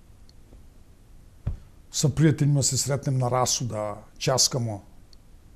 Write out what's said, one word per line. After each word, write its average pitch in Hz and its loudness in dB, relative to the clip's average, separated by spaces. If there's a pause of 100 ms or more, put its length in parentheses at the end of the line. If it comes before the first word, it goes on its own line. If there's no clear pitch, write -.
(1900)
Sa - 0
prijateljima 143 4
se 127 0
sretnem 135 -2
na 123 0
rasu 127 0
da 104 -8 (140)
ćaskamo. 117 -2 (760)